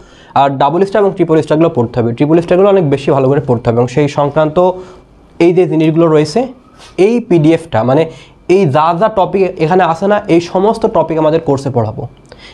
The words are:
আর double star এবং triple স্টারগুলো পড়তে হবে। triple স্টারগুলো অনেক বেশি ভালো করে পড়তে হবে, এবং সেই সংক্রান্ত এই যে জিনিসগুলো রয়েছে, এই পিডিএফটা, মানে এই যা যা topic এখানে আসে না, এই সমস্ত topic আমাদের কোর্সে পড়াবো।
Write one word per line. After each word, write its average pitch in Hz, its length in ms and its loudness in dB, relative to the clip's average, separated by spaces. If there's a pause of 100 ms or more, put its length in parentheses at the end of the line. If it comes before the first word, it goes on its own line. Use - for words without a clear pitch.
(360)
আর 139 140 2
double 143 360 0
star 208 160 -2
এবং 196 100 0
triple 160 300 0
স্টারগুলো 156 280 0
পড়তে 123 300 -2
হবে। 117 140 -2
triple 156 280 2
স্টারগুলো 185 280 2
অনেক 190 200 2
বেশি - 220 -2
ভালো 135 180 2
করে 139 180 0
পড়তে 120 220 -2
হবে, 117 80 0
এবং 123 100 2
সেই 147 200 0
সংক্রান্ত 156 640 0 (680)
এই 170 140 4
যে 175 140 2
জিনিসগুলো 160 400 2
রয়েছে, 156 400 0 (500)
এই 226 220 2
পিডিএফটা, 165 640 0
মানে 147 220 2 (420)
এই 190 180 2
যা 156 340 2
যা 214 100 2
topic 180 520 -2
এখানে 180 220 2
আসে 165 240 -2
না, 202 200 0
এই 170 140 2
সমস্ত 202 440 -2
topic 165 320 -2
আমাদের 156 220 0
কোর্সে 139 300 -4
পড়াবো। 120 380 -4 (460)